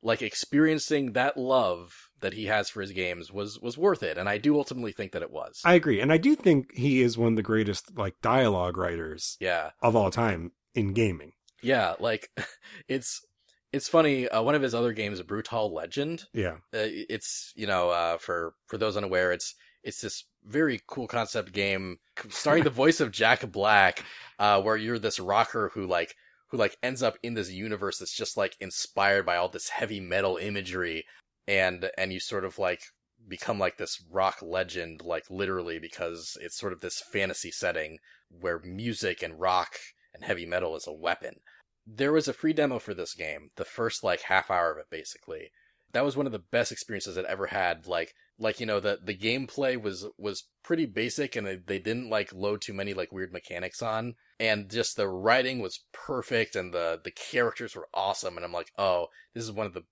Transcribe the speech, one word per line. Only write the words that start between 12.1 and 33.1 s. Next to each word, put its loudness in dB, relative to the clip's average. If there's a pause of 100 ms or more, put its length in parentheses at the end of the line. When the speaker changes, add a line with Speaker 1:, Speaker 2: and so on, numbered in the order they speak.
Speaker 1:
<laughs> -14
it's, -4 (520)
it's -2
funny, 4
uh, 2
one 4
of 4
his 0
other 2
games, -4
Brutal -2
Legend. -4 (100)
Speaker 2:
Yeah. -2 (200)
Speaker 1:
Uh, 0 (220)
it's, -6
you -6
know, 4
uh, 2
for, -4 (140)
for -8
those 0
unaware, 2
it's, -4 (300)
it's -8
this -8 (220)
very 2
cool -8
concept -2
game 0 (240)
c-, -14
starring 4
the 4
Speaker 2:
<laughs> -
Speaker 1:
voice 4
of 0
Jack 4
Black, 6 (360)
uh, 6
where 2
you're -2
this -2
rocker 2
who, -4
like, 0 (340)
who, -6
like, 2
ends -2
up 0
in -4
this -4
universe -4
that's -8
just, -6
like, 0
inspired 2
by 2
all 2
this -8
heavy -4
metal 0
imagery, -4 (420)
and, 2
and -2
you -6
sort -4
of, -8
like, 0 (480)